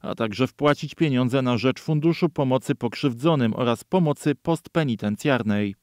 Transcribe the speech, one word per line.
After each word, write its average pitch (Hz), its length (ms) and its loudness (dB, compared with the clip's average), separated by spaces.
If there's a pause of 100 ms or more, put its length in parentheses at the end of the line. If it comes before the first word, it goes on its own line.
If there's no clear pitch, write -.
a - 140 -8
także 113 320 -2
wpłacić 147 480 0
pieniądze 131 480 0
na 123 160 0
rzecz 127 220 0
Funduszu 160 480 0
Pomocy 131 460 0
Pokrzywdzonym 131 800 0
oraz 120 300 -2
Pomocy 151 500 0
Postpenitencjarnej. 110 1500 -2